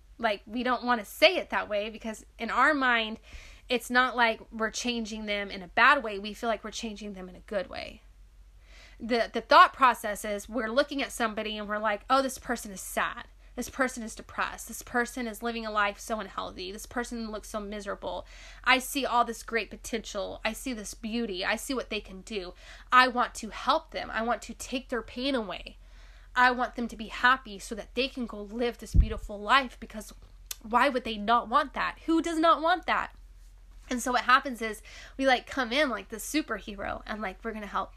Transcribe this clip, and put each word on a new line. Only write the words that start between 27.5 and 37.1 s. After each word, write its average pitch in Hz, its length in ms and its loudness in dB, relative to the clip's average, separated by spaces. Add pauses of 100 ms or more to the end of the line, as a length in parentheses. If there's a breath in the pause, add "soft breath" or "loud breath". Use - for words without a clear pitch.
so - 160 -10
that 208 220 -12
they 247 120 0
can 262 200 -6
go 208 160 -8
live 233 340 -4
this - 160 -14
beautiful 214 460 4
life, 240 400 4
because 220 340 -12 (480)
why 240 260 6
would 254 160 0
they 226 140 -6
not 214 320 4
want 277 240 2
that? 175 320 -4
Who 330 160 4
does 330 160 -2
not 320 240 6
want 330 240 2
that?" - 300 -2 (760)
And 254 120 -2
so 254 100 -2
what 233 120 2
happens 254 380 4
is 220 200 -6 (360 loud breath)
we, 269 80 0
like, 254 220 4
come 247 240 -2
in 285 180 4
like 202 200 -6
the 226 80 -10
superhero 214 880 -4
and, 214 160 -8